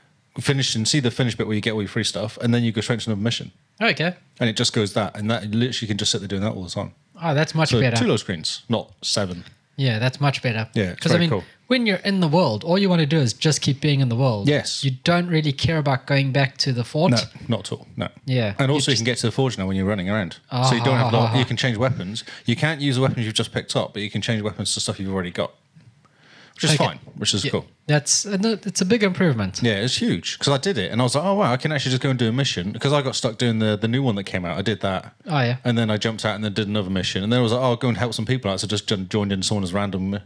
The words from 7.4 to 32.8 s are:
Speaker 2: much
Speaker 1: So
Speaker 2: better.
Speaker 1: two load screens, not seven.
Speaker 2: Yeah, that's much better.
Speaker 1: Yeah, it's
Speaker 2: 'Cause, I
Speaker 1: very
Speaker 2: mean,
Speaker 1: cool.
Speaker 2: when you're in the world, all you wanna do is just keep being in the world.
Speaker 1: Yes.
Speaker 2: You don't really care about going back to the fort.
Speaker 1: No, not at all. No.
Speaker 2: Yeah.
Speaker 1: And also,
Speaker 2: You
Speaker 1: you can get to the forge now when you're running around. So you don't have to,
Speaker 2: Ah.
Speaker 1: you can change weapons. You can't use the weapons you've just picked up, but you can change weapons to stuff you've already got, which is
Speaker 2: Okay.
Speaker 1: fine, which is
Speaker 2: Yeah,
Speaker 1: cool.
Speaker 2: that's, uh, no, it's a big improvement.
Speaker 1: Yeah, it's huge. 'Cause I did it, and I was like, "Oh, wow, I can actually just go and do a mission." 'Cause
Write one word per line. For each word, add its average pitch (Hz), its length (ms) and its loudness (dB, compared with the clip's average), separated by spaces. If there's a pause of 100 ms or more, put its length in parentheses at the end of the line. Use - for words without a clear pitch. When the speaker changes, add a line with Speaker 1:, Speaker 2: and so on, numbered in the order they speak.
Speaker 2:
much 160 140 2
Speaker 1:
So 117 120 4
Speaker 2:
better. 117 160 2
Speaker 1:
two 226 100 2
load 127 100 4
screens, - 520 -6
not 110 220 -2 (100)
seven. 90 420 -2 (340)
Speaker 2:
Yeah, 127 220 2
that's 127 220 0
much 143 220 0
better. 113 320 -2
Speaker 1:
Yeah, 98 160 0
it's - 80 -14
Speaker 2:
'Cause, 165 120 0
I 170 40 6
Speaker 1:
very 170 60 4
Speaker 2:
mean, 165 100 2
Speaker 1:
cool. 95 120 -2 (240)
Speaker 2:
when 247 200 2
you're 196 100 2
in 196 220 0
the 175 80 4
world, 143 360 4
all 175 140 2
you 196 120 4
wanna 170 180 4
do 160 100 2
is 123 160 2
just - 280 0
keep 139 200 0
being 143 200 2
in 127 80 2
the 113 60 0
world. 117 320 2
Speaker 1:
Yes. - 360 0
Speaker 2:
You 135 80 0 (120)
don't 175 240 4
really 156 260 0
care 160 260 0
about 139 260 0
going 139 260 2
back 135 260 2
to 135 160 0
the 120 100 -2
fort. - 300 2
Speaker 1:
No, 117 40 4 (300)
not 113 140 0
at - 100 -10
all. - 240 -8
No. - 140 -4 (160)
Speaker 2:
Yeah. 117 340 0
Speaker 1:
And 135 100 4
also, 143 220 2
Speaker 2:
You - 20 4
Speaker 1:
you 110 40 4
can 113 80 0
get 120 140 0
to 120 80 0
the 101 40 2
forge 131 260 0
now 95 80 -2
when 95 120 0
you're 95 100 2
running 98 220 0
around. 101 280 -2 (140)
So 123 240 2
you 117 80 0
don't 131 140 4
have 123 140 2
to, 117 60 4
Speaker 2:
Ah. 117 220 2
Speaker 1:
you 123 60 4
can 107 120 -2
change 120 200 0
weapons. 113 460 -2 (220)
You 120 100 2
can't 156 260 0
use 139 160 2
the 131 40 2
weapons 123 240 0
you've 110 80 -4
just - 200 -2
picked - 220 -4
up, 113 180 0
but 104 100 -6
you 104 80 -6
can 104 100 -2
change 107 220 -2
weapons 101 320 -4
to - 60 -4
stuff 98 180 -4
you've 95 140 -4
already 90 180 -2
got, - 200 -4 (1040)
which - 120 -4
is 151 60 4
Speaker 2:
Okay. 147 140 4
Speaker 1:
fine, 80 140 -4 (160)
which - 180 -2
is 98 120 0
Speaker 2:
Yeah, - 60 -2
Speaker 1:
cool. - 140 -2 (220)
Speaker 2:
that's, 147 380 2
uh, 202 140 -2
no, 226 120 2 (120)
it's 190 180 -4
a 185 40 2
big 214 180 4
improvement. 143 600 0
Speaker 1:
Yeah, 117 120 4
it's 117 220 -2
huge. 151 400 -2
'Cause - 160 0
I 139 40 2
did 175 200 -2
it, 92 140 -2
and 110 100 0
I - 20 4
was 123 120 0
like, 151 80 2
"Oh, 196 120 2
wow, 175 160 2
I 131 60 2
can 156 140 -2
actually 139 200 -2
just 127 120 0
go 143 80 0
and 127 80 0
do 117 100 2
a - 20 0
mission." 113 460 -2
'Cause 139 160 0